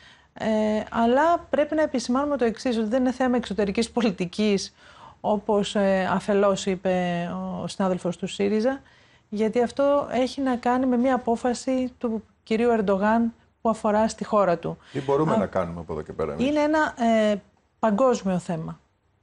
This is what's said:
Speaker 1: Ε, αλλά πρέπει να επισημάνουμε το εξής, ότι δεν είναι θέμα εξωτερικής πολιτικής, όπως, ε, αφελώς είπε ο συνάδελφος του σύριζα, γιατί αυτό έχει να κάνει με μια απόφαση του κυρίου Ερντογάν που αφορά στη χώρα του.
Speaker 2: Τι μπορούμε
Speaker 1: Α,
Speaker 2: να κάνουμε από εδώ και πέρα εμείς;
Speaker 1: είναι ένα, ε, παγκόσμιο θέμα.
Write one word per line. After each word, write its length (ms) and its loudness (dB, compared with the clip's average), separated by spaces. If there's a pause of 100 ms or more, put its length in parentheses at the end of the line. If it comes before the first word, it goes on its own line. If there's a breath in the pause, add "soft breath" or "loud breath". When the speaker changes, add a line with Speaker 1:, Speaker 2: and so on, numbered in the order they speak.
(340 loud breath)
Speaker 1:
Ε, 120 -6 (440)
αλλά 480 2 (120)
πρέπει 240 0
να 80 2
επισημάνουμε 540 0
το 80 0
εξής, 340 -2
ότι 80 0
δεν 140 0
είναι 120 2
θέμα 240 0
εξωτερικής 540 -2
πολιτικής, 840 0 (460 loud breath)
όπως, 540 0
ε, 380 2
αφελώς 540 0
είπε 640 -2 (340)
ο 40 -6
συνάδελφος 500 -2
του 100 -6
σύριζα, 540 -2 (480 soft breath)
γιατί 340 0
αυτό 480 2
έχει 300 -2
να 160 0
κάνει 300 0
με 100 2
μια 180 2
απόφαση 840 -2
του 260 -4 (180)
κυρίου 280 2
Ερντογάν 640 2 (280 soft breath)
που 60 0
αφορά 400 2
στη 160 -6
χώρα 340 2
του. 200 -8 (140)
Speaker 2:
Τι 80 -4
μπορούμε 340 2
Speaker 1:
Α, 20 2
Speaker 2:
να 100 2
κάνουμε 340 -2
από 120 -10
εδώ 100 -4
και 100 -12
πέρα 200 -4
εμείς; 140 -2
Speaker 1:
είναι 140 0
ένα, 340 0 (360)
ε, 40 0 (440)
παγκόσμιο 600 2
θέμα. 420 -8 (420)